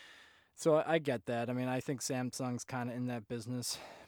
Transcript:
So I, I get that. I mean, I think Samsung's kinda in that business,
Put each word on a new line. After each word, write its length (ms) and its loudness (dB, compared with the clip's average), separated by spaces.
So 200 6
I, 180 4
I 40 6
get 280 0
that. 240 0
I 20 0
mean, 160 0
I 100 2
think 220 -2
Samsung's 640 -2
kinda 280 -4
in 140 -2
that 220 -4
business, 500 -4